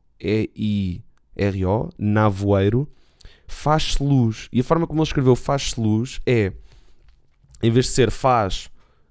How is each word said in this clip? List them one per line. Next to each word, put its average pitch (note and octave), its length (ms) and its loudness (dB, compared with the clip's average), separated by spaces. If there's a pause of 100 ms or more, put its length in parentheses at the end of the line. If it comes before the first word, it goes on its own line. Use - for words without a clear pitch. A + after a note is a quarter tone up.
(220)
E G#2+ 360 -2
I G2+ 480 -4 (320)
R G2 300 -2
O, A#2 300 -2
navoeiro, G#2 920 2 (580)
faz-se - 560 0
luz. C3 500 2
E A#2+ 80 2
a B2 40 0
forma E3 240 0
como D3+ 120 -2
ele D#3 60 0
escreveu B2+ 300 4
faz-se - 440 -4
luz A2 460 -2
é, A2 260 2 (1120)
em A2+ 80 4
vez B2+ 160 2
de - 60 -4
ser A2+ 180 4
faz, A2+ 600 -2 (400)